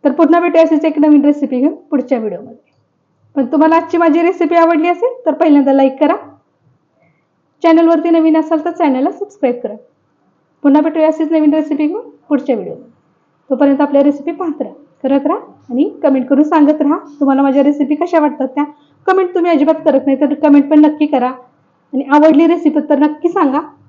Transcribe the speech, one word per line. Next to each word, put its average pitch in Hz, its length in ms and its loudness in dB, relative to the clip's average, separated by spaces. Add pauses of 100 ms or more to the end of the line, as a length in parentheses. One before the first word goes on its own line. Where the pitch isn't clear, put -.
तर 277 80 0
पुन्हा 330 280 2
भेटूया 330 220 2
अशीच 320 220 0
एक 311 140 -2
नवीन 294 260 4
रेसिपी 285 340 -2
घेऊन 294 160 -2
पुढच्या 254 440 -4
व्हिडिओमध्ये. - 540 -12 (640)
पण 269 120 -2
तुम्हाला 311 300 0
आजची 339 200 -2
माझी 330 260 2
रेसिपी 339 320 -2
आवडली 330 340 2
असेल 427 380 -4
तर 302 80 -2
पहिल्यांदा 285 380 2
लाईक 269 280 0
करा, 320 160 0 (1500)
चॅनलवरती 330 480 2
नवीन 320 260 2
असाल 320 280 -2
तर 339 60 -4
चॅनलला 294 400 -2
सबस्क्राईब 262 520 -4
करा. 214 120 -10 (880)
पुन्हा 285 200 4
भेटूया 320 240 0
अशीच 311 260 -2
नवीन 311 220 2
रेसिपी 302 320 -2
घेऊन 415 220 -8 (200)
पुढच्या 262 260 -2
व्हिडिओमध्ये. 180 360 -10 (600)
तोपर्यंत 277 300 0
आपल्या 285 220 0
रेसिपी 294 300 -2
पाहत 311 300 -8
राहा, 208 120 -10 (280)
करत 277 240 -2
राहा 370 120 -2 (320)
आणि 269 220 -2 (100)
कमेंट 269 260 0
करून 285 160 2
सांगत 302 380 2
राहा 294 160 0 (220)
तुम्हाला 269 220 0
माझ्या 277 200 2
रेसिपी 285 320 0
कशा 339 260 -2
वाटतात 294 280 -4
त्या. 285 160 -6 (420)
कमेंट 370 280 0
तुम्ही 349 160 0
अजिबात 311 240 2 (100)
करत 285 220 2
नाही, 269 140 0
तर 294 140 0
कमेंट 285 360 2
पण 311 80 4
नक्की 302 280 2
करा. 254 220 -2 (640)
आणि 269 120 -4
आवडली 302 420 4
रेसिपी 330 420 0
तर 285 100 0
नक्की 302 300 -2
सांगा. 320 320 -2 (280)